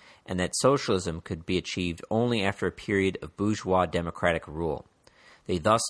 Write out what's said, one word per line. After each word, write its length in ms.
and 140
that 160
socialism 680
could 240
be 100
achieved 540
only 340
after 220
a 60
period 500
of 140
bourgeois 500
democratic 600
rule. 400
They 120
thus 320